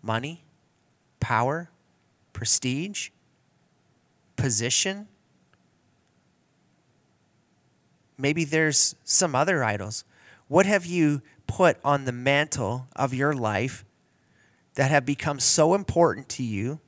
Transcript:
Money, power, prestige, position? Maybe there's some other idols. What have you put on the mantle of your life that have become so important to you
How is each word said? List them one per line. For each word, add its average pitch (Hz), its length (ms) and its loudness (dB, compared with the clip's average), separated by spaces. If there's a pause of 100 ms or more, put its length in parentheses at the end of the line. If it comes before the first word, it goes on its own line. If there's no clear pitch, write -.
Money, 123 420 -4 (720)
power, 131 520 -2 (600)
prestige, 143 760 -4 (1300)
position? 135 720 -2 (3000)
Maybe 151 240 2
there's 156 500 2 (100)
some 165 300 2
other 151 300 2
idols. 104 400 -4 (440)
What 185 200 4
have 196 180 2
you 156 380 0 (240)
put 180 360 4
on 139 220 0
the 127 60 -4
mantle 131 840 -2
of 131 180 -2
your 139 200 0
life 113 500 -4 (920)
that 135 160 0
have 143 140 2
become 143 340 -4
so 160 340 4
important 170 560 0
to - 140 -8
you 117 440 -4